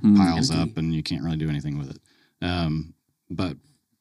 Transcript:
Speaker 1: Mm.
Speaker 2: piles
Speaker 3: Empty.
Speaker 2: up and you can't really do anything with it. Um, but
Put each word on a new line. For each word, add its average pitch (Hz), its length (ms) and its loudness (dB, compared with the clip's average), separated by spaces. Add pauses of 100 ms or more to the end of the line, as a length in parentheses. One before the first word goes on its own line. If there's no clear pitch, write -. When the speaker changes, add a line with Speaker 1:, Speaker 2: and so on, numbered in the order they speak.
Speaker 1:
Mm. 104 120 8
Speaker 2:
piles 82 340 4
Speaker 3:
Empty. 82 220 0
Speaker 2:
up - 60 -20
and 80 160 0
you 78 80 -2
can't - 220 -6
really 82 120 -2
do 78 120 -2
anything 71 300 -4
with 69 120 -8
it. - 80 -16 (440)
Um, 82 520 -2 (360)
but 87 260 -4 (440)